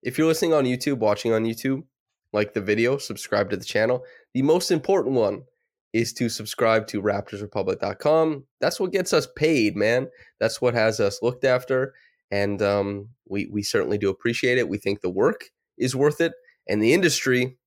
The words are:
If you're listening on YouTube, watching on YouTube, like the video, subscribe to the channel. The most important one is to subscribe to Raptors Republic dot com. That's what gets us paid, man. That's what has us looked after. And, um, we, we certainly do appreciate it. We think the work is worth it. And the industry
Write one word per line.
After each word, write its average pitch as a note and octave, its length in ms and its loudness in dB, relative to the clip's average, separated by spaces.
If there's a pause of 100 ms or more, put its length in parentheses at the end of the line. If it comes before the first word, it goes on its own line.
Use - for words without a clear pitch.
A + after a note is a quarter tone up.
If B2+ 160 -6
you're D#3+ 100 4
listening D#3+ 260 2
on D3 120 4
YouTube, B2+ 340 0
watching G#2+ 340 2
on A2 100 2
YouTube, C3 400 -4 (500)
like G#2 200 0
the G#2+ 80 -2
video, A2+ 360 0
subscribe G2+ 520 -4
to G2+ 80 -4
the - 80 -10
channel. B2 380 0 (300)
The C3 100 0
most E3 280 2
important D3+ 440 0
one G#2 280 0 (480)
is A2 220 0
to A#2+ 160 -2
subscribe A2 580 0
to G2+ 140 -6
Raptors G2+ 400 -4
Republic G2 400 -4
dot G2+ 180 -4
com. D#3 460 0 (160)
That's D3+ 180 -2
what F#3+ 140 -2
gets F#3 180 -2
us D#3+ 240 2
paid, C#3+ 400 2
man. A#2 320 0 (320)
That's A2+ 220 -2
what B2 120 2
has A2+ 280 0
us G2 200 -2
looked B2 220 -2
after. C3 500 0 (380)
And, G2+ 300 -2
um, G2+ 480 0 (180)
we, G2+ 200 -6
we G#2 140 -4
certainly G2+ 360 0
do G2 120 0
appreciate A#2+ 480 0
it. B2 120 0
We G2 80 -4
think - 240 -4
the F2+ 80 -4
work G2+ 400 0 (280)
is B2+ 160 -2
worth D3 280 2
it. E3 100 2 (380)
And G#2 120 0
the A2+ 120 6
industry B2+ 720 0